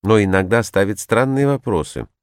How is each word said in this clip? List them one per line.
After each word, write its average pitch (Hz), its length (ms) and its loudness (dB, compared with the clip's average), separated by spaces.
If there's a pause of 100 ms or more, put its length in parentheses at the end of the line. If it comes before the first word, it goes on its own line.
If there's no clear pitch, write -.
но 107 180 4
иногда 95 420 2
ставит 101 360 -2
странные 135 480 0
вопросы. 95 640 -4 (120)